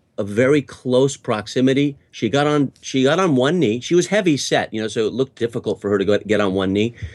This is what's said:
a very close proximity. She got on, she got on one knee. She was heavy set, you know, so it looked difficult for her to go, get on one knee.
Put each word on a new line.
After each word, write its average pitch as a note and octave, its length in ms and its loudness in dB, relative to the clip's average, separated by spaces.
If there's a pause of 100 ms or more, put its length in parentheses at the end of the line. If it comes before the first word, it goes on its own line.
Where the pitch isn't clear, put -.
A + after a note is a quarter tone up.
(180)
a G#2+ 60 -2
very B2+ 360 2
close C3 560 0
proximity. C3 800 0 (140)
She - 180 -4
got C#3+ 180 2
on, D3 340 0
she C3 220 -2
got D3 160 2
on F3 180 2
one C#3+ 220 2
knee. B2 220 0
She E3 140 -4
was F3 140 2
heavy F#3 280 2
set, - 360 -2
you G#2+ 80 -4
know, A2 80 -4
so A2 180 -2
it - 60 -2
looked B2+ 240 -4
difficult A2 440 -4
for G2+ 100 -4
her G2+ 80 2
to G2 60 2
go, G2+ 140 2
get G#2 220 0
on F#2+ 140 0
one F#2+ 180 0
knee. A2 220 0 (200)